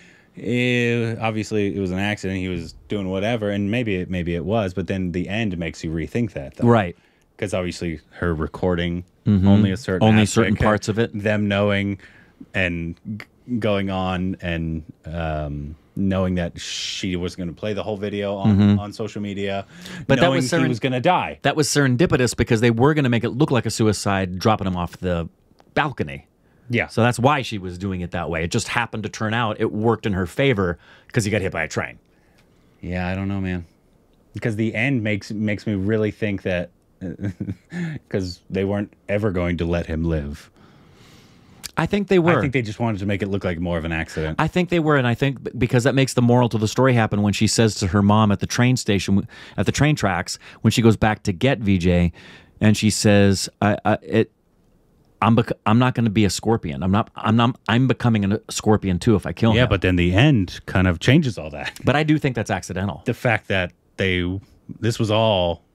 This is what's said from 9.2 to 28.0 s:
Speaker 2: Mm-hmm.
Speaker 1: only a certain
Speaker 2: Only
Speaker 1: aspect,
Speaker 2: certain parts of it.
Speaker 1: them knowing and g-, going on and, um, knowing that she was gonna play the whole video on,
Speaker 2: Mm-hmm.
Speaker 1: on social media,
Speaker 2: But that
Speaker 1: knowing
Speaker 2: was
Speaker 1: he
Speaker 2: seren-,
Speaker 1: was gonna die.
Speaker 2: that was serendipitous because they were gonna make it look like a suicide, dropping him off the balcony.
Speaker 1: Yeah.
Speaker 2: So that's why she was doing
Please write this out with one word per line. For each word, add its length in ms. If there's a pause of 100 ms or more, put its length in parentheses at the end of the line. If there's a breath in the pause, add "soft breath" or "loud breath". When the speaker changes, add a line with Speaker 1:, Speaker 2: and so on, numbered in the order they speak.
Speaker 2:
Mm-hmm. 220
Speaker 1:
only 240
a 60
certain 300
Speaker 2:
Only 160
Speaker 1:
aspect, 100
Speaker 2:
certain 220
parts 320
of 100
it. 160
Speaker 1:
them 340
knowing 520 (540 loud breath)
and 420 (220)
g-, 80 (340)
going 320
on 500
and, 420 (220)
um, 680 (200)
knowing 400
that 240
she 560
was 200
gonna 180
play 200
the 100
whole 140
video 380
on, 220
Speaker 2:
Mm-hmm. 220
Speaker 1:
on 140
social 280
media, 440 (420 loud breath)
Speaker 2:
But 80
that 100
Speaker 1:
knowing 120
Speaker 2:
was 120
Speaker 1:
he 80
Speaker 2:
seren-, 120
Speaker 1:
was 100
gonna 220
die. 420
Speaker 2:
that 120
was 120
serendipitous 680
because 260
they 100
were 240
gonna 140
make 140
it 80
look 200
like 160
a 20
suicide, 680
dropping 260
him 120
off 200
the 300 (480)
balcony. 500 (440 soft breath)
Speaker 1:
Yeah. 180
Speaker 2:
So 160
that's 160
why 240
she 160
was 180
doing 240